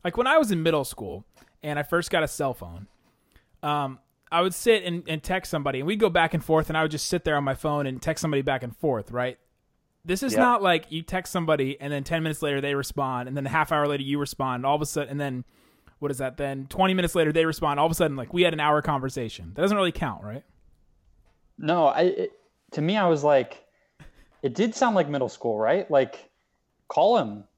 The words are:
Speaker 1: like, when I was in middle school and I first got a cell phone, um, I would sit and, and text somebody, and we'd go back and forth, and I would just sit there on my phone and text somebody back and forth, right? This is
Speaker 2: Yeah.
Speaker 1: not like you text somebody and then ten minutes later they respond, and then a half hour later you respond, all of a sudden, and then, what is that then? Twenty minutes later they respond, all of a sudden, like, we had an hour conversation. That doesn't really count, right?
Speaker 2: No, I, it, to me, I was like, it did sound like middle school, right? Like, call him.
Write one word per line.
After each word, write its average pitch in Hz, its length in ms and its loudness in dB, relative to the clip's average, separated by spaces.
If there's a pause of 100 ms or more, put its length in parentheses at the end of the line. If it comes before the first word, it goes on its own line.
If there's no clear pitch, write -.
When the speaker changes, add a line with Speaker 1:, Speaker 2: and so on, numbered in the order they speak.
Speaker 1:
like, 175 120 -4
when 247 120 2
I 311 100 6
was 247 140 4
in 165 120 0
middle 156 220 2
school - 400 -12 (380)
and 147 140 -4
I 147 60 -2
first 170 280 -2
got 165 120 2
a 147 40 -2
cell 135 260 -4
phone, 87 340 -14 (760)
um, 143 380 -4 (320)
I 170 100 2
would 185 120 0
sit 214 300 2
and, 175 240 -6
and 160 140 -4
text 185 280 -4
somebody, 139 300 -2
and 143 80 -4
we'd 208 120 -2
go 214 100 4
back 165 240 2
and 160 100 -2
forth, 160 260 2
and 160 80 -2
I 160 60 2
would 156 80 0
just 151 160 -6
sit 175 160 -2
there 151 120 0
on 143 80 0
my 135 120 0
phone 147 320 -2
and 131 140 -6
text 131 200 -4
somebody 147 220 0
back 131 200 -2
and 117 140 -12
forth, 127 340 -2
right? 123 260 -4 (680)
This 185 180 -2
is 240 100 0
Speaker 2:
Yeah. 214 60 4
Speaker 1:
not 240 220 4
like 175 300 2
you 160 100 -6
text 185 300 -8
somebody 147 480 0
and 143 120 -8
then 139 120 -4
ten 160 200 -2
minutes 156 180 -4
later 143 200 -2
they 143 140 -2
respond, 131 520 -4
and 131 80 -8
then 139 100 -4
a 135 40 -4
half 151 220 2
hour 147 160 2
later 143 160 -2
you 139 160 -2
respond, 131 460 -4
all 143 100 4
of 151 60 -2
a 151 40 -2
sudden, 143 260 -4
and 143 80 -6
then, 127 260 -6 (540)
what 143 120 -4
is 127 80 -6
that 131 180 -6
then? 139 300 -6
Twenty 190 260 2
minutes 180 220 0
later 156 180 4
they 160 120 4
respond, 151 340 0
all 151 60 6
of 165 60 2
a 160 40 0
sudden, 151 200 2
like, 127 180 -10
we 175 100 4
had 170 100 4
an 156 60 -4
hour 151 220 4
conversation. 127 720 -4
That 160 60 -2
doesn't 202 160 4
really 180 140 2
count, - 320 -6
right? 107 200 -12 (1120)
Speaker 2:
No, 185 300 2
I, - 140 4
it, - 300 2 (400)
to 151 100 -4
me, 185 160 2
I 190 100 4
was 151 160 4
like, 139 360 4 (840)
it 127 100 -2
did 220 220 0
sound 233 200 2
like 156 140 2
middle 131 200 -2
school, 113 280 -4
right? 135 320 0
Like, 139 400 2 (600)
call 202 280 4
him. 104 280 -4 (120)